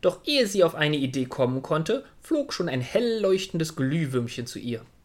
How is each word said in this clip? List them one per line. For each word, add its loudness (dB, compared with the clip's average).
Doch 0
ehe 4
sie 4
auf 2
eine 2
Idee 0
kommen 0
konnte, 0
flog -2
schon -2
ein 0
hell 0
leuchtendes 0
Glühwürmchen -2
zu -10
ihr. -6